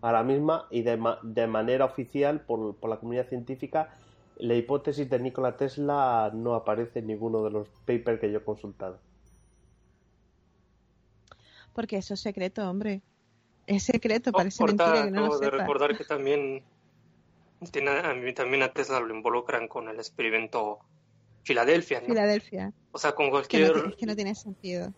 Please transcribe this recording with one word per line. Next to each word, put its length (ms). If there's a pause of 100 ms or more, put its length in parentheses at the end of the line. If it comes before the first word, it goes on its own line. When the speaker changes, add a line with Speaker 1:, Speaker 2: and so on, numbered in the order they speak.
Speaker 1:
ahora 220
misma 460
y 140
de 140
ma-, 260
de 240
manera 380
oficial 560
por, 340
por 140
la 80
comunidad 300
científica, 680 (440)
la 180
hipótesis 540
de 100
Nikola 380
Tesla 760
no 200
aparece 460
en 80
ninguno 360
de 80
los 160 (180)
papers 340
que 120
yo 80
he 40
consultado. 560 (2750)
Speaker 2:
Porque 240
eso 160
es 60
secreto, 500
hombre. 320 (640)
Es 180
secreto, 480
Speaker 3:
Oh, 60
Speaker 2:
parece 260
Speaker 3:
ahorita 220
Speaker 2:
mentira 200
que 60
no 100
lo 60
Speaker 3:
acabo 120
de 60
Speaker 2:
sepa. 120
Speaker 3:
recordar 400
que 80
también 580 (1080)
tiene, 200
a 220
mí 200
también 300
a 80
Tesla 280
lo 140
involucran 540
con 220
el 80
experimento 840 (640)
Filadelfia, 580
¿no? 60
Speaker 2:
Filadelfia. 680 (180)
Speaker 3:
O 60
sea, 160
con 120
Speaker 2:
Que 40
no 20
Speaker 3:
cualquier 420
Speaker 2:
ti-, 160
es 60
que 100
no 100
tiene 200
sentido. 600